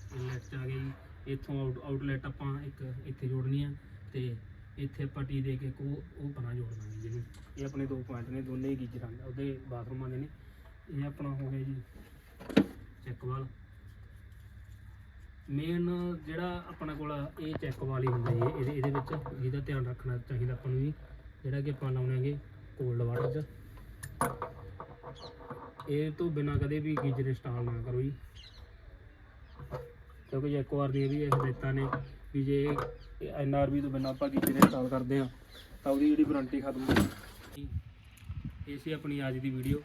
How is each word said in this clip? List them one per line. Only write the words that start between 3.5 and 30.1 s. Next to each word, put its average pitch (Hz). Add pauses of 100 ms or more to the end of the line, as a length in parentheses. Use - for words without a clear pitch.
ਆ, 143 (400)
ਤੇ 127 (420)
ਇੱਥੇ 139
ਆਪਾਂ 139
ਟੀ 135
ਦੇ 131
ਕੇ 131
ਇੱਕ 131
ਉਹ, 143 (160)
ਉਹ 143
ਪਰਾਂ 120
ਜੋੜ 120
ਦਾਂਗੇ 107
ਜਿਹਨੂੰ। 113 (360)
ਇਹ 139
ਆਪਣੇ 135
ਦੋ 131
ਪੁਆਇੰਟ 120
ਨੇ, 131
ਦੋਨੇ 131
ਹੀ 135
ਗੀਜ਼ਰਾਂ 120
ਦੇ, -
ਉਹਦੇ 131
ਬਾਥਰੂਮਾਂ 127
ਦੇ 127
ਨੇ। 147 (640)
ਇਹ 139
ਆਪਣਾ 143
ਹੋ 135
ਗਿਆ 135
ਜੀ 135 (1300)
ਚੈੱਕ 127
ਵਾਲ। 131 (2000)
ਮੇਨ 175 (100)
ਜਿਹੜਾ 175
ਆਪਣੇ 156
ਕੋਲ 147 (140)
ਇਹ 156
ਚੈੱਕ 143
ਵਾਲ 131
ਹੀ 131
ਹੁੰਦਾ 120
ਜੀ 120
ਇਹਦੇ, 131
ਇਹਦੇ 139
ਵਿੱਚ, 139
ਜਿਹਦਾ 135
ਧਿਆਨ 135
ਰੱਖਣਾ 123
ਚਾਹੀਦਾ 123
ਆਪਾਂ 127
ਨੂੰ 131
ਜੀ, 147 (520)
ਜਿਹੜਾ 139
ਕਿ 143
ਆਪਾਂ 135
ਲਾਉਣੇ 127
ਹੈਗੇ 139 (400)
ਕੋਲਡ 120
ਵਾਟਰ 120
'ਚ। 147 (2500)
ਇਹ 151
ਤੋਂ 170
ਬਿਨਾਂ 147
ਕਦੇ 147
ਵੀ 151
ਗੀਜ਼ਰ 131
ਇੰਸਟਾਲ 120
ਨਾ 117
ਕਰੋ 123
ਜੀ, 139 (2250)